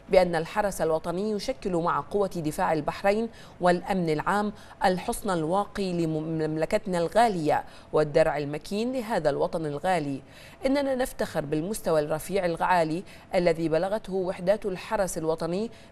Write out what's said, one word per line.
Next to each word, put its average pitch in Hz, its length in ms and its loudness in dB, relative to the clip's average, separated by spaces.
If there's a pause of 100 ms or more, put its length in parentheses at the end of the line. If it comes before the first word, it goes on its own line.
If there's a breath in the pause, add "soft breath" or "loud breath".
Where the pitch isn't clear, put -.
بأن 180 260 6
الحرس 185 460 -2
الوطني 170 500 0
يشكل 208 460 -2
مع 160 240 0 (100)
قوة 202 180 2
دفاع 175 440 -2
البحرين 196 560 0 (320 loud breath)
والأمن 180 500 2
العام 196 420 0 (320 loud breath)
الحصن 196 460 0
الواقي 185 600 0
لمملكتنا 160 1080 0
الغالية 170 640 2 (280 loud breath)
والدرع 151 460 4
المكين 175 540 -4
لهذا 208 380 0
الوطن 156 360 0
الغالي. 147 560 -2 (440 loud breath)
إننا 269 280 2
نفتخر 220 500 -2
بالمستوى 156 560 0
الرفيع 165 440 -2
العالي 170 580 2 (320 loud breath)
الذي 165 340 4
بلغته 190 440 0
وحدات 185 540 0
الحرس 185 520 -2
الوطني 170 520 -2 (220 loud breath)